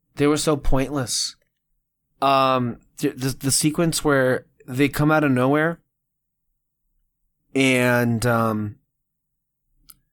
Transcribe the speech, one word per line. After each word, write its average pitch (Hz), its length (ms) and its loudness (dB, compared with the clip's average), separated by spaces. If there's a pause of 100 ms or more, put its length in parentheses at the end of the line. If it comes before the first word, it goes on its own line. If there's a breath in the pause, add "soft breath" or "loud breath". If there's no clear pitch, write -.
(160)
They 143 100 0
were 151 100 2
so 151 200 -2
pointless. 135 800 -2 (840)
Um, 131 600 0 (180)
the, 143 120 -2
the, 127 180 -6
the 135 240 -4
sequence 160 500 0
where 135 440 0 (200)
they 135 220 0
come 147 240 0
out 156 100 2
of 147 80 2
nowhere 147 500 0 (1700)
and, 123 720 2
um, 110 500 -2 (1400)